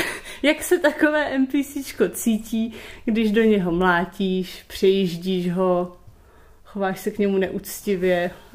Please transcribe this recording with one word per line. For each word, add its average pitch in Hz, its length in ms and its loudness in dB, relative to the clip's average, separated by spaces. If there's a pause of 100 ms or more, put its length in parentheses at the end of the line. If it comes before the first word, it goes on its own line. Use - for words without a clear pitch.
(200)
<laughs> - 220 -16
jak 302 200 2
se - 160 2
takové 302 520 2
N 262 160 0
P 277 180 0
C 277 200 -8
čko - 240 0
cítí, 226 640 -2 (320)
když 220 280 0
do 226 100 4
něho 202 300 4
mlátíš, 180 960 0
přejíždíš 185 840 0
ho, 175 440 0 (680)
chováš 190 360 -4
se 208 100 -4
k 202 80 -4
němu 196 200 2
neúctivě 185 920 -2 (240)